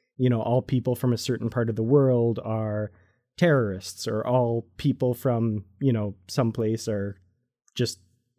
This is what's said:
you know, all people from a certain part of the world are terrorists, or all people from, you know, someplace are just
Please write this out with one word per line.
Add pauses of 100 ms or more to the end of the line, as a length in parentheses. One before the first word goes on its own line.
(180)
you
know,
all
people
from
a
certain
part
of
the
world
are (480)
terrorists,
or
all (120)
people
from, (160)
you
know, (140)
someplace
are (540)
just (400)